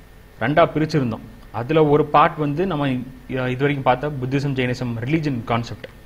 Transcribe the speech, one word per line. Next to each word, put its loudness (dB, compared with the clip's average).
ரெண்டா 4
பிரிச்சிருந்தோம். -2
அதுல 2
ஒரு 4
part 4
வந்து -2
நம்ம -2
இ-, -2
இது -4
வரைக்கும் 0
பார்த்த 2
புத்திசம், -2
ஜெயினிசம், -2
religion -2
concept, -4